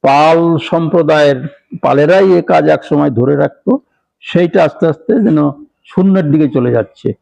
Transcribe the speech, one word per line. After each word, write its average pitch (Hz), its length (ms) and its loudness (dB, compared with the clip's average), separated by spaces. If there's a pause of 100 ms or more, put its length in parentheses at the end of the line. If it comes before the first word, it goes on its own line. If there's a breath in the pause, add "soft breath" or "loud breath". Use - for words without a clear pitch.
পাল 160 540 2
সম্প্রদায়ের, 151 880 0 (340)
পালেরাই 160 500 2
এ 170 100 2
কাজ 156 260 0
একসময় 147 420 -2
ধরে 127 260 0
রাখতো, 151 420 -4 (420)
সেইটা 175 440 0
আস্তে - 220 -2
আস্তে - 260 -4 (100)
যেন 151 280 0 (340)
শূন্যের 190 460 0
দিকে 151 180 2
চলে 120 240 -2
যাচ্ছে। 113 480 -4